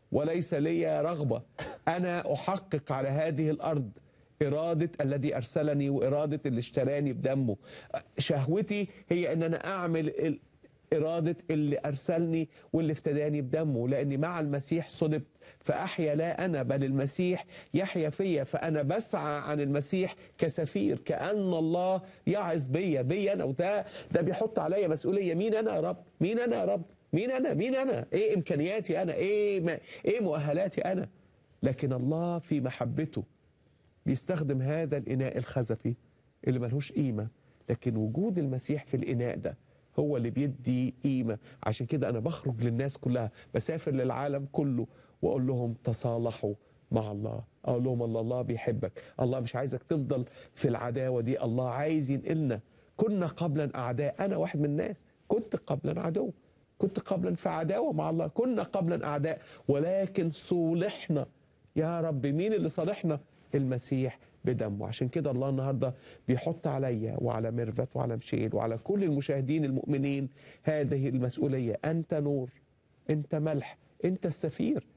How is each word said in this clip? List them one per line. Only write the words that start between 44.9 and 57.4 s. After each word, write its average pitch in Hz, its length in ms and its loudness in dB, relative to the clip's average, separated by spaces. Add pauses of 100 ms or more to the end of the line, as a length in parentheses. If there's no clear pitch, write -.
وأقول 131 240 2
لهم: 120 280 0 (100)
"تصالحوا 117 720 0 (360)
مع 107 220 0
الله"، 110 300 -4 (220)
أقول 123 200 2
لهم: 123 180 0
"الله، 113 180 0
الله 123 220 -2
بيحبك، 113 600 -2 (180)
الله 127 200 2
مش 120 160 -4
عايزك 127 260 -4
تفضل 135 420 0 (300)
في - 140 2
العداوة 123 520 0
دي، 117 220 0
الله 123 260 0
عايز 143 420 0
ينقلنا. 139 500 0 (360)
كنا 202 300 2
قبلا 151 520 0
أعداء"، 127 460 -2
أنا 190 120 0
واحد 165 220 -2
من 147 60 2
الناس، 151 320 0 (320)
كنت - 280 0
قبلا 156 440 -4
عدو، 175 300 -2 (480)
كنت 196 200 0
قبلا 180 360 0
في 175 140 -2